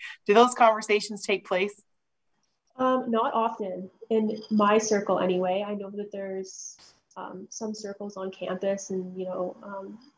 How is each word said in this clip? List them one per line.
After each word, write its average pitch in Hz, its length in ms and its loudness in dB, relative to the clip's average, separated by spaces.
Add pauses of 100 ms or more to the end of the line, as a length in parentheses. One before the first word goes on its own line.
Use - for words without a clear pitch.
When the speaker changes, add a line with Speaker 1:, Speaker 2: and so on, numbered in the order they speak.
(260)
Speaker 1:
Do 202 80 6
those 240 200 8
conversations 214 680 4
take 190 220 -2
place? 196 360 -2 (960)
Speaker 2:
Um, 254 340 2
not 226 220 2
often 208 580 -2 (200)
in 220 300 2 (100)
my 208 260 6
circle 202 440 2
anyway. 180 460 0
I 208 80 -6
know 196 160 -8
that 202 220 -10
there's, 190 640 -10 (400)
um, 185 340 -12
some 214 240 -8
circles 202 420 -10
on 190 140 -6
campus 196 600 -4
and, 185 280 -6
you 185 60 -6
know, 185 380 -6
um, 202 360 -14 (200)